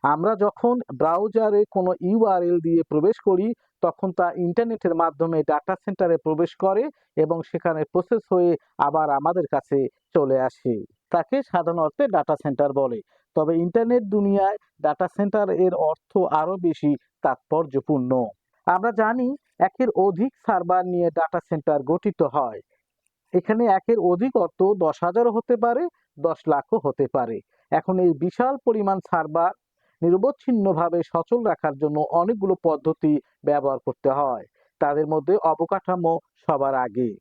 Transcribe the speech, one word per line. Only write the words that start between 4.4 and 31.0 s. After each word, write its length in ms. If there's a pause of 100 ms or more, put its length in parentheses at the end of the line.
ইন্টারনেটের 560
মাধ্যমে 360 (120)
ডেটা 240 (100)
সেন্টারে 320 (100)
প্রবেশ 240 (140)
করে 200 (400)
এবং 140 (100)
সেখানে 320 (120)
প্রসেস 300 (100)
হয়ে 180 (360)
আবার 200 (120)
আমাদের 360
কাছে 240 (360)
চলে 220 (120)
আসে। 260 (400)
তাকে 220 (140)
সাধারণ 360
অর্থে 180 (100)
ডেটা 200 (100)
সেন্টার 260 (100)
বলে। 200 (360)
তবে 160 (120)
ইন্টারনেট 400 (100)
দুনিয়ায় 440 (260)
ডেটা 220 (100)
সেন্টার 300 (180)
এর 100 (160)
অর্থ 220 (280)
আরও 140 (120)
বেশি 260 (320)
তাৎপর্যপূর্ণ। 840 (560)
আমরা 240 (100)
জানি 280 (400)
একের 220 (160)
অধিক 260 (120)
সার্ভার 380 (100)
নিয়ে 160 (100)
ডেটা 300
সেন্টার 300 (120)
গঠিত 300 (140)
হয়। 260 (760)
এখানে 280 (160)
একের 200 (120)
অধিক 220 (120)
অর্থ 160 (240)
দশ 120 (100)
হাজারও 300
হতে 180 (100)
পারে, 180 (440)
দশ 120 (140)
লাখও 320
হতে 300
পারে। 220 (420)
এখন 160 (100)
এই 80 (100)
বিশাল 320 (120)
পরিমাণ 320 (120)
সার্ভার 420 (500)
নিরবচ্ছিন্নভাবে 960 (140)